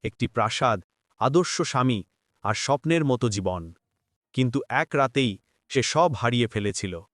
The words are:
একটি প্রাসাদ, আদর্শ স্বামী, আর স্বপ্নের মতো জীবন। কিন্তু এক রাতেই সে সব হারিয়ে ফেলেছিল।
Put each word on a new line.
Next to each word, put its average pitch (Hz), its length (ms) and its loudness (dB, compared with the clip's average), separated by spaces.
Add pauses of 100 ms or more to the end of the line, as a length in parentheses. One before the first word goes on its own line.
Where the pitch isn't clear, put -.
একটি 117 240 -4
প্রাসাদ, 110 580 0 (340)
আদর্শ 160 440 0
স্বামী, 123 420 0 (380)
আর 107 120 -2
স্বপ্নের 156 500 0
মতো 127 240 2
জীবন। 92 440 -4 (600)
কিন্তু 127 360 0
এক 147 260 -2
রাতেই 131 440 0 (300)
সে 131 140 0
সব 160 340 2
হারিয়ে 120 300 0
ফেলেছিল। 98 540 -4 (140)